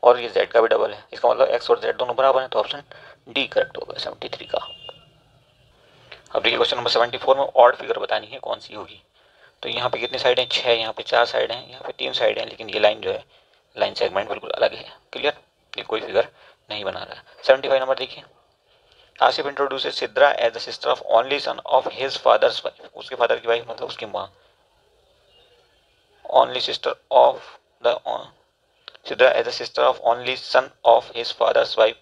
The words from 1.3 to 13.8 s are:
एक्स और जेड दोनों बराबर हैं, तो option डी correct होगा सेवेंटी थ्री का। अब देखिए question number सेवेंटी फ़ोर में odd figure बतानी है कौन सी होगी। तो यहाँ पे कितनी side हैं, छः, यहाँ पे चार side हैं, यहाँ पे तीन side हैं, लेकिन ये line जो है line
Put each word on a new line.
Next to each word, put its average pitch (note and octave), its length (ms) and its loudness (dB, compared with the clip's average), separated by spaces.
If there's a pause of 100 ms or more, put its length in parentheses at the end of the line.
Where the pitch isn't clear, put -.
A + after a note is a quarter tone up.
एक्स - 240 -2
और A#2+ 100 4
जेड - 160 -2
दोनों B2 180 -4
बराबर C3 260 2
हैं, C3 80 -10
तो A#2 100 -2
option C#3+ 240 -4 (460)
डी B2+ 180 -2
correct - 300 -2
होगा - 220 -12
सेवेंटी - 300 -10
थ्री - 160 -12
का। - 120 -6 (1700)
अब A#2 120 -2
देखिए A#2 140 2
question A#2+ 200 0
number A#2+ 120 -4
सेवेंटी A#2+ 280 0
फ़ोर C3+ 200 2
में C#3 80 0
odd B2 300 6
figure G#2+ 240 -6
बतानी G#2+ 280 -4
है C3 120 -14
कौन G#2+ 200 -8
सी - 140 -18
होगी। G#2 280 -14 (600)
तो C3 60 -6
यहाँ A#2+ 200 -4
पे A#2 100 -4
कितनी A#2+ 200 -6
side B2+ 200 2
हैं, B2 100 0
छः, - 220 0
यहाँ A2+ 220 0
पे A#2 100 -10
चार A#2+ 220 2
side A#2 260 -2
हैं, C3 180 -10
यहाँ B2+ 120 -20
पे - 180 -12
तीन C3 140 -6
side A2 260 0
हैं, A2+ 60 -6
लेकिन A2 240 -16
ये G#2+ 100 -4
line G#2+ 220 2
जो G2+ 100 -4
है G#2+ 120 -6 (520)
line G#2 180 -2